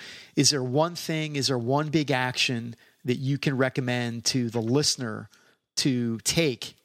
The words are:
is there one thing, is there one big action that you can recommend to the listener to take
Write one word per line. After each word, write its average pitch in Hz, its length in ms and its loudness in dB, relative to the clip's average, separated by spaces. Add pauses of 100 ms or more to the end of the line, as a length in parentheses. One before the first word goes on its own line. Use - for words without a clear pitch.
(380)
is 143 140 6
there 139 120 -2
one 151 320 2
thing, 156 400 -4
is 135 120 0
there 135 100 2
one 135 320 0
big 143 200 2
action 123 640 -2 (280)
that 123 140 2
you 135 200 0
can 135 200 0
recommend 123 680 -2
to 123 240 0
the 113 120 -2
listener 113 680 0 (480)
to 120 420 0
take - 640 0